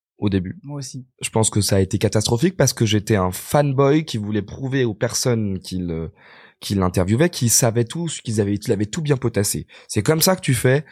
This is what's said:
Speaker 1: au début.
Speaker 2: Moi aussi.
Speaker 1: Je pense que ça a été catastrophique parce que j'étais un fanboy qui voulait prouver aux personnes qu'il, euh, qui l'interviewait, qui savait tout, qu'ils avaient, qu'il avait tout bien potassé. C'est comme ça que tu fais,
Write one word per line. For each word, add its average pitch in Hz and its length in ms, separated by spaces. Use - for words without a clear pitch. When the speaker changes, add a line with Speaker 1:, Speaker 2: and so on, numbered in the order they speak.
Speaker 1:
au 104 100
début. 95 320
Speaker 2:
Moi 143 160
aussi. 131 300
Speaker 1:
Je - 120
pense 110 180
que 104 120
ça 98 160
a - 20
été 98 180
catastrophique 113 600
parce 135 160
que 120 120
j'étais 104 300
un 92 160
fanboy 139 760
qui - 120
voulait 104 260
prouver 131 420
aux 110 80
personnes 113 680
qu'il, 90 300
euh, 82 200
qui - 140
l'interviewait, 95 540
qui 120 200
savait 117 340
tout, 165 220
qu'ils 107 160
avaient, 101 180
qu'il - 140
avait 104 140
tout 165 160
bien 143 160
potassé. 101 500
C'est 104 160
comme 156 180
ça 190 140
que 185 60
tu 135 120
fais, 131 380